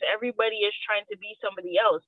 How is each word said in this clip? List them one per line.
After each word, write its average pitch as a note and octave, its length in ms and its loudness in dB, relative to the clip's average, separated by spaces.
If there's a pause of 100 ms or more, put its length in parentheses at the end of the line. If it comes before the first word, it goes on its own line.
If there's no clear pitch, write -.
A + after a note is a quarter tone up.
everybody A3 520 0 (100)
is G#3 60 -2 (120)
trying G#3 260 0
to G#3 60 -8
be G#3 260 -16
somebody F3+ 340 -4
else. G#3+ 300 4